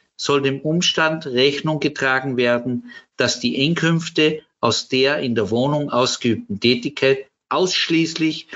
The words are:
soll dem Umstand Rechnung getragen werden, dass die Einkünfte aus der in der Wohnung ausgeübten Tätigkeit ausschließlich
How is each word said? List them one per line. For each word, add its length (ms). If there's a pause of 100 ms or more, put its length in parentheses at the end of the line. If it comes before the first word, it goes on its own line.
(180)
soll 260
dem 160
Umstand 640
Rechnung 540
getragen 580
werden, 540 (260)
dass 220
die 260
Einkünfte 760 (180)
aus 300
der 300
in 140
der 160
Wohnung 400
ausgeübten 680
Tätigkeit 680 (240)
ausschließlich 1080